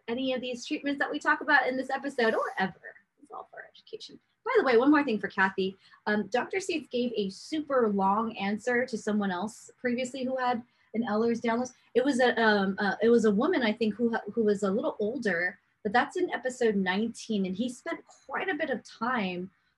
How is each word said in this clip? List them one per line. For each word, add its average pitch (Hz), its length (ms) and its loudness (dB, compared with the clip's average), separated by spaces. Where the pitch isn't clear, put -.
any 262 240 -4
of 254 80 -4
these 247 240 -10
treatments 285 340 -6
that 285 120 -4
we 302 80 -6
talk 302 240 0
about 294 240 4
in 262 100 -2
this 262 140 -4
episode 240 440 0
or 494 240 -2
ever. 185 140 -2
It's - 80 -20
all - 200 -14
for - 200 -16
education. - 480 -18
By 453 100 0
the 370 80 6
way, 247 140 6
one 269 120 8
more 294 140 6
thing 226 140 0
for 190 100 -6
Kathy. 190 480 0
Um, 208 260 2
Doctor 247 260 -2
Seeds 349 320 -4
gave 240 240 -2
a 202 140 -2
super 262 600 -2
long 202 480 2
answer 214 480 -2
to 233 100 -6
someone 208 340 -2
else 185 480 -8
previously 247 460 -4
who 262 140 -4
had 247 240 -2
an 226 100 -2
Ehlers-Danlos. 233 680 0
It 247 80 6
was 262 180 2
a, 240 200 4
um, 202 380 4
uh, 202 240 0
it 226 80 4
was 233 160 6
a 220 40 6
woman, 277 320 2
I 214 120 2
think, 214 200 0
who 233 200 0
ha-, - 80 -2
who 233 100 0
was 208 200 2
a 196 80 2
little 254 280 -2
older, 190 600 -2
but 208 100 -2
that's 247 240 2
in 359 140 0
episode 240 460 0
nineteen, 196 680 -2
and 185 100 -4
he 233 140 -4
spent 320 320 -8
quite 302 220 -4
a 370 60 -2
bit 302 160 -4
of 240 120 -2
time 190 680 -4